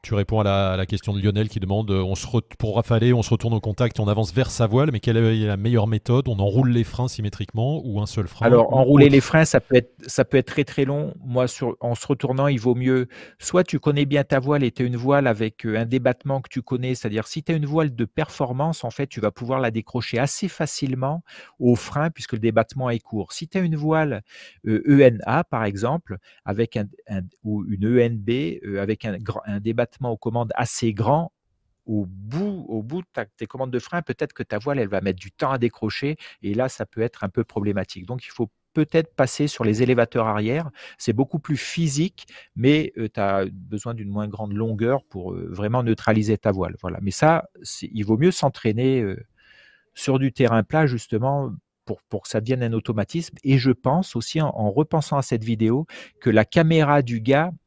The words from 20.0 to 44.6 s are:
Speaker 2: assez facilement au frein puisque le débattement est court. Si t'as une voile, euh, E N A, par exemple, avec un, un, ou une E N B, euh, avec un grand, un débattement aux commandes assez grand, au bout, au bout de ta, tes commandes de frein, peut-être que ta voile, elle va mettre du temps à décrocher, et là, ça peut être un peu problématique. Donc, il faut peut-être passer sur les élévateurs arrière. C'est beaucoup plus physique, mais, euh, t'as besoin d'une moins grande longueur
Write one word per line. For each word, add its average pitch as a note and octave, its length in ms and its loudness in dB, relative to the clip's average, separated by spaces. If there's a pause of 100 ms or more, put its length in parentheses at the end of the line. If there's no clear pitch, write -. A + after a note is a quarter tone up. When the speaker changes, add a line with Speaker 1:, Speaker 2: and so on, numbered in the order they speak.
Speaker 2:
assez C#3 300 -2
facilement C#3 720 -4 (360)
au B2 160 6
frein D3 360 -2
puisque - 220 -12
le A2+ 60 -4
débattement A#2 500 0
est A#2 120 -2
court. - 320 -8
Si - 160 -10
t'as F#3+ 140 -2
une D#3+ 140 0
voile, D3+ 460 0 (440)
euh, A2 220 2
E C#3+ 120 8
N A#2+ 260 8
A, D3+ 180 0
par A2+ 200 -4
exemple, G#2 520 -4 (280)
avec G#2 320 -2
un, G#2 100 -2 (220)
un, G2 140 -6 (200)
ou G#2 240 -4
une G2+ 200 -2
E B2 120 4
N A#2 180 2
B, G#2 140 -4 (340)
euh, G2 160 -4
avec G2+ 240 -2
un G2+ 140 -6
grand, - 260 -8
un G2+ 160 -6
débattement A2+ 280 -2 (220)
aux A2 60 -4
commandes A#2 380 -4
assez A#2 380 -2
grand, B2+ 400 0 (540)
au G#2 200 -2
bout, C3+ 600 -8
au A2 140 -6
bout C#3+ 180 -8
de F3+ 120 -14
ta, A#2 120 -6
tes - 220 -12
commandes C3 240 -8
de B2 80 -2
frein, E3+ 240 -6
peut-être - 300 -6
que - 100 -12
ta - 160 -6
voile, C#3 200 -4
elle A2 100 0
va F#2+ 120 -2
mettre F#2 180 -2
du F#2+ 140 -18
temps - 180 -4
à C3+ 80 -2
décrocher, A#2+ 580 -2 (260)
et G2+ 120 -4
là, B2 140 0
ça - 180 -8
peut - 140 -10
être A2+ 240 -4
un G2 40 -4
peu A#2 140 -2
problématique. G2 640 -4
Donc, B2+ 200 -10
il - 40 -20
faut A2+ 200 -6 (240)
peut-être D#3+ 400 0
passer D3 340 0
sur - 160 -6
les G#2+ 180 2
élévateurs A#2+ 440 2
arrière. A2+ 440 -2 (280)
C'est A2+ 160 0
beaucoup C3+ 240 0
plus D3 180 -4
physique, D#3+ 680 -4 (280)
mais, D3 440 2
euh, A2+ 100 -4
t'as G2 420 0
besoin G#2+ 440 -10
d'une G#2+ 160 -10
moins G#2 180 -6
grande G#2 240 -8
longueur A2+ 520 0